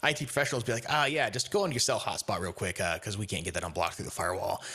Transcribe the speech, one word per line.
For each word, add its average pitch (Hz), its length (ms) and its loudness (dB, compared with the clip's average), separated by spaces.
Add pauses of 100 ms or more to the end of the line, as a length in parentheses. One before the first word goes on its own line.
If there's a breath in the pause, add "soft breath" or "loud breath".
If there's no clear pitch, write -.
I 151 120 6
T 147 100 -4
professionals 139 400 2
be - 80 0
like, 139 160 0
"Ah, 147 180 4
yeah, 139 240 2
just 117 220 -2
go 202 140 4
into 160 80 0
your 120 80 2
cell 120 180 2
hotspot 95 400 -2
real 90 140 -2
quick, 90 260 -4
uh, 85 200 2
'cause 98 180 -4
we 107 80 -2
can't 87 180 -2
get 87 120 -4
that 85 100 -2
unblocked 82 300 0
through - 100 -6
the - 60 -8
firewall." - 520 0 (120)